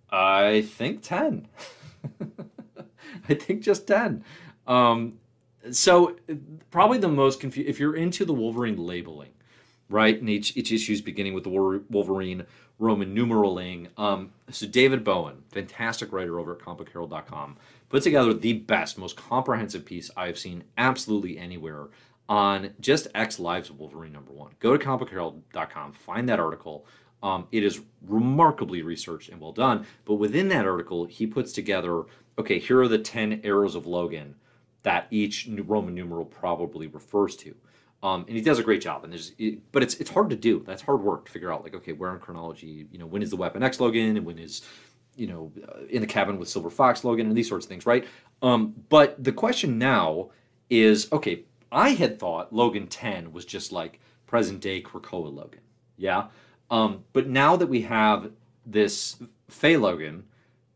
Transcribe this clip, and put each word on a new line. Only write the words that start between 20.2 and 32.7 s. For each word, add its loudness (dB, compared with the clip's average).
seen -12
absolutely -2
anywhere -14
on 2
just 2
X -4
Lives -4
of -20
Wolverine -16
number -20
one. -20
Go 4
to 0
comic -2
book -8
herald -6
dot -6
com, -14
find -6
that 2
article. -6
Um, -2
it 2
is 0
remarkably 2
researched -10
and -20
well -14
done, 2
but 0
within 0
that 2
article, -2
he -6
puts -6
together, -2
okay, -2
here 4